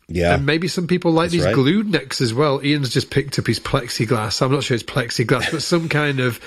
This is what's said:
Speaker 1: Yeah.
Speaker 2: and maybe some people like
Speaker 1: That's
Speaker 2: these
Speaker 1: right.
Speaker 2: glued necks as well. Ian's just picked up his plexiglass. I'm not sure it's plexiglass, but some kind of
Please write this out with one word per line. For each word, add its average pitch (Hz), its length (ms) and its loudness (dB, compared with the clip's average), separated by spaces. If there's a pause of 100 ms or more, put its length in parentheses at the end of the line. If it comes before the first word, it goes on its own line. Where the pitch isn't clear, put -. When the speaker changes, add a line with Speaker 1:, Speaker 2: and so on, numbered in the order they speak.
Speaker 1:
Yeah. 87 280 2
Speaker 2:
and 139 100 0
maybe 160 220 0
some 175 200 -4
people 180 240 0
like 160 140 2
Speaker 1:
That's 170 80 -2
Speaker 2:
these 175 120 2
Speaker 1:
right. 110 100 2
Speaker 2:
glued 185 340 2
necks - 320 -2
as 113 120 0
well. 135 300 0
Ian's 143 260 0
just - 220 0
picked 139 260 -2
up - 80 -2
his 113 140 0
plexiglass. 117 800 -2
I'm 131 100 2
not 139 120 0
sure 131 120 0
it's 110 80 -4
plexiglass, 120 680 -2
but 151 100 -4
some 165 280 0
kind 147 300 0
of 123 280 0